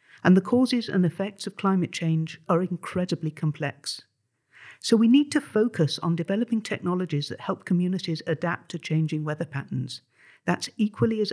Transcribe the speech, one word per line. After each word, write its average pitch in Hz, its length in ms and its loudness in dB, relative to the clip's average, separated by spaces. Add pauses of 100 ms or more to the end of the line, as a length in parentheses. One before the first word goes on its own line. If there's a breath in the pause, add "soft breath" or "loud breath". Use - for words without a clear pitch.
(240 soft breath)
And 185 120 8
the 190 40 6
causes 240 480 2
and 185 180 2
effects 196 400 -4
of 196 100 -10
climate 190 360 0
change 160 560 -2
are 180 160 2
incredibly 180 680 -4
complex. - 720 -6 (800 loud breath)
So - 160 4
we 226 100 6
need 285 260 6
to 285 80 0
focus 214 600 0
on 170 160 -2
developing 214 440 -2
technologies 180 680 -4
that - 140 -12
help - 220 -6
communities 180 640 -2
adapt 165 460 -4
to 170 60 -6
changing 156 440 0
weather 151 220 -4
patterns. 131 560 -6 (460 soft breath)
That's - 300 -2
equally 220 440 0
as 202 120 0